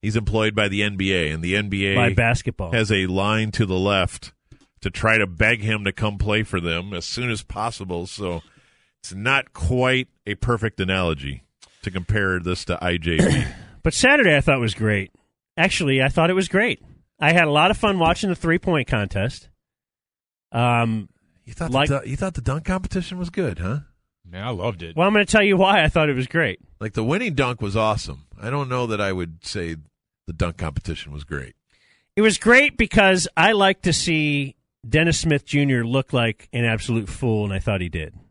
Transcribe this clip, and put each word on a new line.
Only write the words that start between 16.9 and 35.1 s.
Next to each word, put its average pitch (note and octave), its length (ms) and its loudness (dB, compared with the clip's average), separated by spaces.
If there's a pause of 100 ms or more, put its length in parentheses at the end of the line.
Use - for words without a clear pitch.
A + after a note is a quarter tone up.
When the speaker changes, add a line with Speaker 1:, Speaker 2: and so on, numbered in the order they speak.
Speaker 2:
I D#3 140 2
had F3 120 4
a D3+ 60 0
lot D#3 200 4
of G#3+ 60 0
fun G3 200 0
watching F3 320 2
the F3 60 -2
three-point E3 520 0
contest. G#2 600 -2 (1000)
Um, A#2 580 0 (360)
Speaker 1:
You A#2 80 -18
thought E3 180 -6
Speaker 2:
like C#3 180 2
Speaker 1:
the C#3 100 2
du-, - 100 -10
you C3+ 60 -4
thought F#3+ 200 -4
the - 60 -8
dunk C#3 240 -4
competition F#3 520 -4
was E3+ 140 -8
good, C3 260 -2
huh? G2+ 220 -4 (440)
Speaker 3:
Man, F2+ 200 -14
I A#2+ 80 -6
loved F#2 320 -6
it. E2 120 -12
Speaker 2:
Well, E3+ 120 2
I'm G#3 60 2
gonna G#3 120 4
tell G#3+ 180 4
you G3 140 4
why F#3+ 260 4
I D3+ 60 4
thought D#3 200 2
it C3+ 60 0
was B2+ 120 -2
great. C#3+ 320 -2 (200)
Speaker 1:
Like, G#2+ 140 -8
the A2 100 -2
winning F3+ 300 -2
dunk B2 280 0
was G2+ 140 -4
awesome. G#2 500 0 (140)
I G#2+ 100 -8
don't C#3 200 -4
know B2 180 -2
that G#2+ 140 -2
I G2 100 0
would E2+ 320 -6
say E2 340 -8 (500)
the E2+ 60 -10
dunk E2+ 240 -4
competition D2+ 540 -8
was D2 120 -12
great. C#2 320 -10 (600)
Speaker 2:
It G3+ 60 2
was A3 160 4
great B3+ 400 4
because F#3+ 580 4
I G3 180 4
like G3 280 4
to F#3 100 2
see D3 640 0 (320)
Dennis D#3+ 320 2